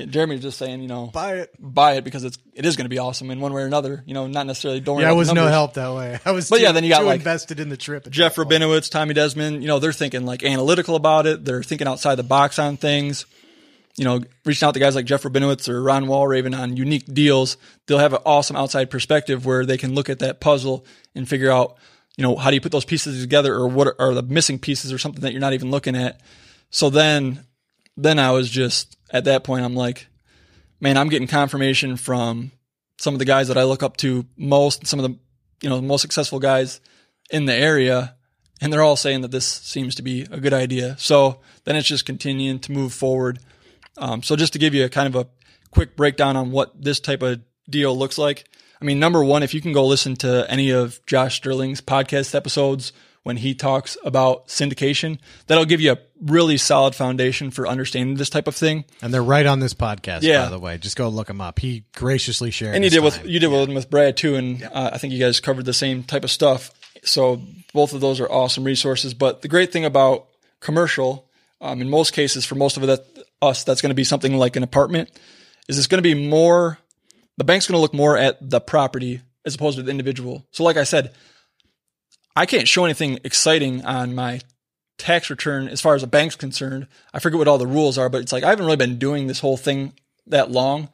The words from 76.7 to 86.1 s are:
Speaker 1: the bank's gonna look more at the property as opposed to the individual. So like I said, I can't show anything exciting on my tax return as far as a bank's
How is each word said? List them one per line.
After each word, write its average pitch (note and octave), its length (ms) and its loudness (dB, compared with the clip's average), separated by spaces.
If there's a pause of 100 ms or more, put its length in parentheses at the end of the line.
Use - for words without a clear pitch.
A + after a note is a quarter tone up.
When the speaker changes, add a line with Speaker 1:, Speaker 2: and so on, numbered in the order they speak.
Speaker 1:
the C#3 60 -4
bank's F3+ 220 4
gonna F3 140 2
look D3+ 140 2
more D3 220 4
at B2+ 220 2 (100)
the D3 120 2
property C3 640 -2 (220)
as D3 100 -8
opposed D3 220 -2
to C3 60 -10
the C3 80 -4
individual. C3 600 -6
So - 140 -2
like E3 120 4
I C#3+ 80 2
said, C3 280 0 (1200)
I E3+ 100 2
can't C#3+ 220 0
show F3+ 160 2
anything C#3+ 400 -2
exciting C3+ 600 0
on B2 300 -4
my B2 260 -6 (580)
tax E3+ 320 0
return C3+ 380 -6
as C3+ 120 -8
far D#3 140 4
as C#3 80 0
a C3 40 -8
bank's D3 300 2